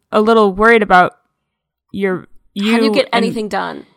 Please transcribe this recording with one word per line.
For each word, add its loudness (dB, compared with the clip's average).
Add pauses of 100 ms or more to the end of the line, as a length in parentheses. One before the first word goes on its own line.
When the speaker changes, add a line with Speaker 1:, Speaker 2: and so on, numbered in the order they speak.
(120)
Speaker 1:
a 0
little 2
worried 4
about 2 (720)
your, -6 (260)
you -4
Speaker 2:
How 2
do 0
you 0
get -2
Speaker 1:
and -2
Speaker 2:
anything -8
done? -10 (120)